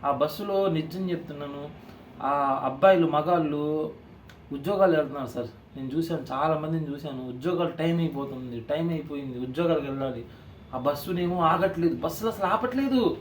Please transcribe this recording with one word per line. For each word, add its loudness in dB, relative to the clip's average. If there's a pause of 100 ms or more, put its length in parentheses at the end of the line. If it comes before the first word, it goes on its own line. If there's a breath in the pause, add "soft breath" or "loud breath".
ఆ 2 (120)
బస్సులో. 0 (200)
నిజం -4
చెప్తున్నాను, -8 (680 loud breath)
ఆ 2 (360)
అబ్బాయిలు, 8
మగాళ్ళు 2 (960)
ఉద్యోగాలు 4
వెళ్తున్నారు -2
సార్. -6 (260)
నేను -8
చూశాను, -2
చాలా 2
మందిని -2
చూశాను. -8 (120)
ఉద్యోగాలు 0
టైమ్ 2
అయిపోతుంది, -6 (140)
టైమ్ 0
అయిపోయింది, -6 (100)
ఉద్యోగాలకు 0
వెళ్ళాలి. -4 (520 loud breath)
ఆ -2 (100)
బస్సునేమో 0 (160)
ఆగట్లేదు, 2 (100)
బస్సులు -2
అసలు -2
ఆపట్లేదు. 2 (200)